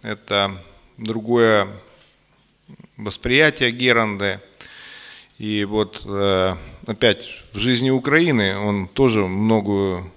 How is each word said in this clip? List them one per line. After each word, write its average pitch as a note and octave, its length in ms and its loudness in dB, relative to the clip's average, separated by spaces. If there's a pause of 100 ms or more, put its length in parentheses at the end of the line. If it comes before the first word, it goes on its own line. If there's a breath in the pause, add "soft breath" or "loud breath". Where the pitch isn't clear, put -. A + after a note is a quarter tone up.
это G2+ 500 -4 (460 soft breath)
другое A2 680 2 (1300 soft breath)
восприятие B2 760 0
Геранды. A2 680 0 (1000 loud breath)
И G#2+ 280 -2
вот, G#2 400 -4
э, G2 500 0 (320 loud breath)
опять, - 640 -2
в G#2 80 -10
«Жизни B2 300 0
Украины» C3+ 680 2
он G2+ 300 -2
тоже A2+ 380 2
многую G2 920 0